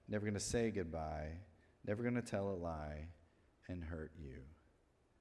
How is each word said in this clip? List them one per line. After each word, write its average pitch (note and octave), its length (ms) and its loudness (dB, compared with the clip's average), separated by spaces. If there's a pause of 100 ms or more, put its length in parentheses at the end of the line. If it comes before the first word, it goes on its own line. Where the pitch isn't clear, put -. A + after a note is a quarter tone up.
Never G#2 200 2
gonna G#2 120 4
say A#2 320 4
goodbye. D#2+ 720 0 (440)
Never G#2 180 2
gonna A#2+ 180 4
tell G2+ 300 2
a G2 40 2
lie D#2 540 -2 (600)
and F2+ 140 -2
hurt D#2 360 -4
you. C2 260 -8 (760)